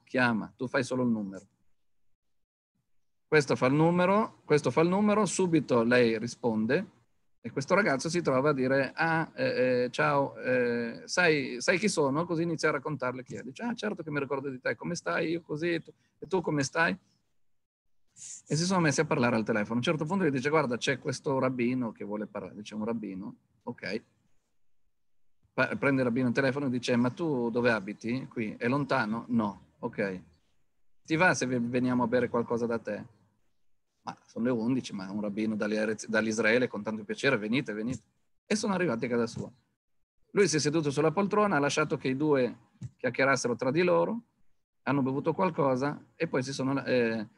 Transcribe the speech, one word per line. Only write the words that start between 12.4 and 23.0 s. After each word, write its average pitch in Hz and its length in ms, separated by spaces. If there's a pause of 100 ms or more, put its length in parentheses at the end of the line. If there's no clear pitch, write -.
inizia 165 260
a 151 40
raccontarle 127 520
chi - 100
è. 104 80
Dice, 131 220
"Ah, 240 100
certo 208 300
che 156 80
mi 147 80
ricordo 139 300
di 127 100
te, - 160
come 170 180
stai?" 170 360
"Io 170 100
così, 165 320
e 165 80
tu, - 120 (260)
e - 100
tu 185 140
come 151 200
stai?" 165 300
E - 1600
si 160 80
sono 190 140
messi 160 220
a 156 40
parlare 123 300
al 113 80
telefono. 107 320
A 120 40
un 117 40
certo 160 220
punto 180 200
gli 156 60
dice, 135 180
"Guarda, 143 280
c'è 127 240
questo 135 400
rabbino 127 500
che 104 140
vuole 104 220
parlare." 95 280
Dice, 104 220
"Un 107 80
rabbino?" 107 500 (300)